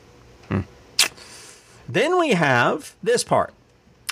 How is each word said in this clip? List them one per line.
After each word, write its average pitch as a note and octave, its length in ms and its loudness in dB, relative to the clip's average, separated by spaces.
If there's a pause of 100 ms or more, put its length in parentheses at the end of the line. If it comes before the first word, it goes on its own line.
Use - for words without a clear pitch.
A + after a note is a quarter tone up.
(480)
Hmm. G2+ 140 -2 (1300)
Then C#4+ 300 0
we A#3 120 0
have D#3 720 0
this A3 180 0
part. - 320 -2 (580)